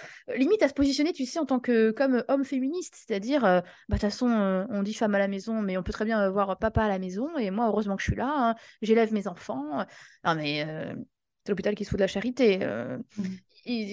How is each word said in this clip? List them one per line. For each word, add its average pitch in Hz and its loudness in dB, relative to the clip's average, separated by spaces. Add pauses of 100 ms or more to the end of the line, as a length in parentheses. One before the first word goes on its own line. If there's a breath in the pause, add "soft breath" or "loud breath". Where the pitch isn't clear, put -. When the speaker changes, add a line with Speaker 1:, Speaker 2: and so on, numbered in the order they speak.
(300 loud breath)
Speaker 1:
euh, - -4
limite 349 4
à 285 6
se 269 -4
positionner, 285 2
tu 269 -4
sais, - -6
en 311 -2
tant 254 0
que, 220 4
comme 254 2
homme 277 2
féministe, 277 -4 (100)
c'est-à-dire, 226 0
euh, « 180 6 (280 loud breath)
Bah, 208 0
de - -2
toute - -
façon, 214 0
euh, 196 2
on 202 -2
dit 208 -4
femme 214 0
à 202 4
la 196 2
maison, 214 -4
mais 190 -2
on 185 -2
peut - -6
très - -4
bien, 220 0
euh, 196 2
voir 196 0
papa 220 0
à 220 2
la 190 0
maison, 196 -4
et 208 0
moi, 220 0
heureusement 202 0
que 190 -6
je - -2
suis 196 -2
là, 240 -2
hein, 233 2 (280 loud breath)
j'élève 220 4
mes 208 -2
enfants. » 262 -6 (400 loud breath)
Non, 160 2
mais, 151 -2
euh, 156 -8 (520)
c'est - -4
l'hôpital 208 0
qui 208 -8
se - -10
fout 196 -2
de 202 4
la 190 2
charité. 226 2
Euh, 240 -4 (180)
Speaker 2:
Mhm. 190 -6 (260)
Speaker 1:
il, 220 -4